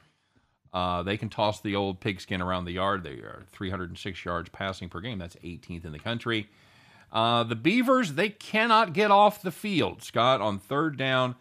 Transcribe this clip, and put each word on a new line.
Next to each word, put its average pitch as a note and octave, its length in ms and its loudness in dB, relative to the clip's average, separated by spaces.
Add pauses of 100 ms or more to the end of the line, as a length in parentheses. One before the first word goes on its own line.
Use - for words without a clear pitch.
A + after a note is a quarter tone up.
(720)
Uh, F2+ 300 -2
they G2 160 -2
can A2 120 -6
toss G#2 320 -2
the G2+ 140 -2
old G2 240 0
pigskin F#2+ 440 -4
around F2+ 220 -2
the F2 80 -6
yard. F#2+ 300 0
They D2 180 -10
are G#1+ 300 -16
three F#2+ 200 -6
hundred F2+ 180 -6
and F2 80 -12
six F#2+ 260 -10
yards E2+ 260 -4
passing G2 380 -6
per F2+ 120 -10
game. A2 180 -8
That's E2+ 240 -10
eighteenth E2+ 420 -12
in E2 80 -12
the D2 60 -12
country. A2+ 500 -4 (640)
Uh, A#2 320 4
the A2+ 120 0
Beavers, A3+ 580 2
they F#3 160 0
cannot A3 640 2
get G3+ 160 4
off G3+ 320 6
the F#3 100 -4
field, C3+ 520 -2
Scott, A#2+ 380 4
on G2+ 180 0
third D3 360 -2
down, C3 460 0